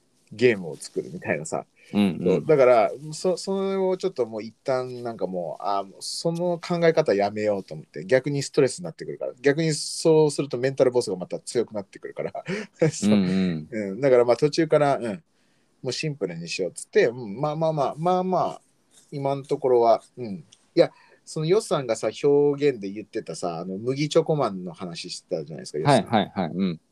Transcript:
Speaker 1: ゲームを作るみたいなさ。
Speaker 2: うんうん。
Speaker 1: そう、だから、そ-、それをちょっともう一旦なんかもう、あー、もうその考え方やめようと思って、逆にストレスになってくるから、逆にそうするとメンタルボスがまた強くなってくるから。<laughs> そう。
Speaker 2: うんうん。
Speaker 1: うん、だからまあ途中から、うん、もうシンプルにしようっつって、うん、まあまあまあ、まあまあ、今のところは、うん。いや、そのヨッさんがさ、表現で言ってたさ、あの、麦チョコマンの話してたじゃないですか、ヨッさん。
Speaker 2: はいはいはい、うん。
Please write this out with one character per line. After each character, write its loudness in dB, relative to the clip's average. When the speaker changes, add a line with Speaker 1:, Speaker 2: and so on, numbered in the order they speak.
Speaker 1:
ゲ 4
ー -4
ム -8
を -12
作 -8
る -14
み -12
た -4
い -2
な -8
さ。 -8
Speaker 2:
う 2
ん 2
う -6
ん。 -4
Speaker 1:
そ 4
う、 -4
だ 4
か 6
ら、 6
そ-、 -2
そ -4
れ -2
を -2
ち -6
ょ -2
っ -10
と -2
も -10
う -8
一 -14
旦 -4
な -8
ん -12
か -4
も -6
う、 -10
あ -2
ー、 -10
も -16
う -20
そ -6
の -4
考 -2
え 8
方 2
や 2
め -4
よ 0
う -8
と -14
思 -12
っ -20
て、 -14
逆 2
に -2
ス -10
ト 2
レ 4
ス -8
に -10
な -10
っ -18
て -14
く -8
る -10
か -6
ら、 -6
逆 2
に 0
そ 2
う 0
す -4
る -6
と -6
メ 0
ン -2
タ 4
ル 6
ボ 4
ス -4
が -2
ま -8
た -8
強 -2
く -10
な -6
っ -12
て -20
く -14
る -16
か -6
ら。 -8
<laughs> 0
そ -2
う。 6
Speaker 2:
う 6
ん 0
う -8
ん。 -4
Speaker 1:
う -6
ん、 -10
だ 4
か 8
ら 6
ま 4
あ 4
途 2
中 0
か 4
ら、 4
う -4
ん、 -8
も -6
う -6
シ -6
ン -6
プ -2
ル -10
に -10
し -8
よ -2
う -6
っ -20
つ -14
っ -20
て、 4
う 0
ん、 -10
ま -2
あ -4
ま 0
あ 0
ま 0
あ、 -2
ま 2
あ -2
ま 0
あ、 -2
今 -2
の -6
と -2
こ 0
ろ 6
は、 6
う -8
ん。 -10
い 6
や、 4
そ -8
の -2
ヨ 4
ッ 4
さ -2
ん -6
が -2
さ、 -4
表 4
現 -6
で -6
言 -10
っ -16
て -8
た -12
さ、 -6
あ -8
の、 -8
麦 -4
チ 4
ョ 4
コ 0
マ 0
ン -8
の -10
話 -10
し -12
て -6
た -6
じ -14
ゃ -10
な -12
い -14
で -16
す -14
か、 -6
ヨ -2
ッ 6
さ 6
ん。 -8
Speaker 2:
は 0
い -4
は -4
い -
は -4
い、 -10
う -2
ん。 -4